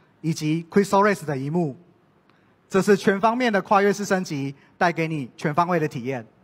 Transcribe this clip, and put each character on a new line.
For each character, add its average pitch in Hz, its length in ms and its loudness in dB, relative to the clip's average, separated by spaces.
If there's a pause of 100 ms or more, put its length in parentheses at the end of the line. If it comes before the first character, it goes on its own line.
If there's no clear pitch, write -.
(220)
以 160 120 -2
及 156 380 -4
Crystal 202 360 4
Rays 196 160 -2
的 143 140 -6
萤 139 160 -6
幕。 160 240 -2 (920)
这 190 140 2
是 196 160 4
全 196 240 0
方 226 160 2
面 247 160 0
的 190 80 2
跨 196 180 4
越 202 140 4
式 202 100 -6
升 185 200 -2
级， 139 320 -6 (200)
带 175 160 2
给 165 160 -2
你 151 300 -6
全 151 160 -4
方 170 140 2
位 175 120 0
的 156 80 -2
体 123 180 -8
验。 123 200 -6 (180)